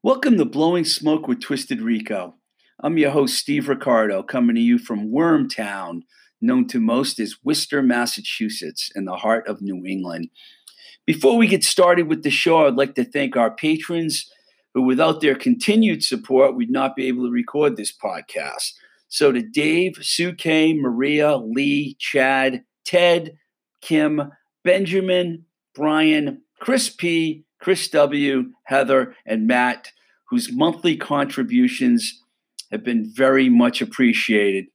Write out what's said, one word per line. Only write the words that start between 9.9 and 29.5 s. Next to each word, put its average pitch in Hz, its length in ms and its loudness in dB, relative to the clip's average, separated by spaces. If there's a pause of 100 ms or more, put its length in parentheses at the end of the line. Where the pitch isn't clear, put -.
Before 233 300 2
we 226 120 4
get 180 180 0
started 175 420 4
with 156 160 -4
the 147 60 -2
show, 160 360 4
I'd 131 100 2
like 135 200 0
to 123 80 -2
thank 135 320 -4
our 113 180 2
patrons, 160 800 -4 (420)
who 127 100 2
without 156 360 2
their 135 160 2
continued 202 680 2
support, 131 540 2
we'd 120 160 -2
not 135 240 -2
be 131 120 -4
able 123 180 -4
to 120 60 -4
record 123 440 0
this 104 160 -8
podcast. 80 800 -10 (380)
So 143 240 2
to 120 80 -2
Dave, 156 600 -2
Sue 175 300 -4
K, 160 420 0
Maria, 147 640 0
Lee, 139 640 -4
Chad, 135 640 0 (220)
Ted, 170 520 2 (440)
Kim, 151 500 0 (320)
Benjamin, 180 800 0 (320)
Brian, 151 680 0 (200)
Chris 254 260 0
P, 160 560 -2 (160)
Chris - 300 -2
W, 139 640 2 (100)
Heather, 135 500 0 (120)
and 110 200 -2
Matt, 123 460 0 (380)